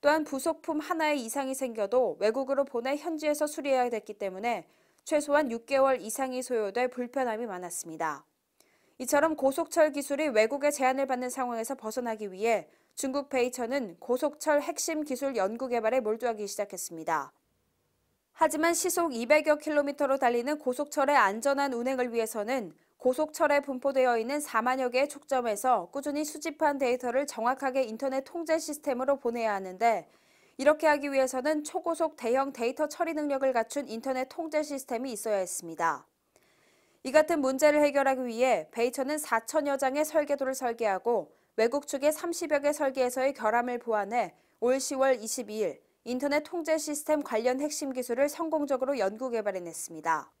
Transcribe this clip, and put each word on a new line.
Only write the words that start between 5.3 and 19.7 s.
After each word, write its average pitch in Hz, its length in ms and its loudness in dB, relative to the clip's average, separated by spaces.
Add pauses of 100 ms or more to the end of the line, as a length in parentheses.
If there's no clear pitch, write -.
육 233 160 -6
개월 269 340 4
이상이 254 400 -4
소요돼 233 480 -2
불편함이 247 580 -4
많았습니다. 165 760 -6 (760)
이처럼 285 360 2
고속철 302 580 2
기술이 285 360 -2
외국의 269 440 4
제한을 269 340 2
받는 254 240 -2
상황에서 247 440 -4
벗어나기 220 560 -6
위해 196 380 0 (260)
중국 277 340 -4
베이천은 247 680 -2
고속철 294 640 0
핵심 311 440 -4
기술 269 300 -4
연구 226 340 -2
개발에 233 320 2
몰두하기 220 460 -2
시작했습니다. 165 840 -4 (1000)
하지만 320 420 4
시속 339 400 0
이백여 302 420 4
킬로미터로 285 600 0